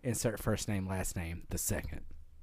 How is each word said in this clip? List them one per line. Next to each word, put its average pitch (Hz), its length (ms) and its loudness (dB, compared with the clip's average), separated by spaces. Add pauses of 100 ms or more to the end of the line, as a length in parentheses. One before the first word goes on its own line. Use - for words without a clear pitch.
insert 113 340 2
first - 300 2
name, 98 180 2
last 92 300 0
name, 85 340 -2
the 90 80 0
second. - 440 0 (420)